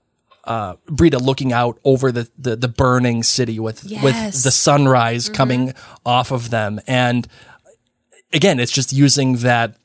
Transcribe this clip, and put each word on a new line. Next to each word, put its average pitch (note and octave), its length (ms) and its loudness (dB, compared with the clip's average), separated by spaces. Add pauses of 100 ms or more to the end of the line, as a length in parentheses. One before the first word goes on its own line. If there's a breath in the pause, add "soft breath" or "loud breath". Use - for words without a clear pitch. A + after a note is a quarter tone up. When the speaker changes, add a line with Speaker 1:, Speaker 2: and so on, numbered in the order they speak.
(440)
Speaker 1:
uh, G#2 320 -6 (100)
Brida D3+ 320 2
looking C3 340 -2
out A#2+ 320 -2
over C3 280 2
the, A#2+ 160 -4 (100)
the, B2 180 -4
the B2 120 -2
burning B2 560 0
city A#2 340 -2
with, A2 260 -8
with - 60 -16 (240)
Speaker 2:
Yes. G3+ 300 -4
Speaker 1:
the C3+ 80 2
sunrise B2+ 760 2
Speaker 2:
Mm-hmm. G#2+ 80 -8
Speaker 1:
coming B2+ 400 0 (300 loud breath)
off B2 260 0
of A#2+ 200 -4
them. G#2+ 360 -4
And B2 400 0 (1040 loud breath)
again, D3 280 2
it's A#2 100 -2
just - 220 -2
using C3+ 460 4
that, A#2 460 0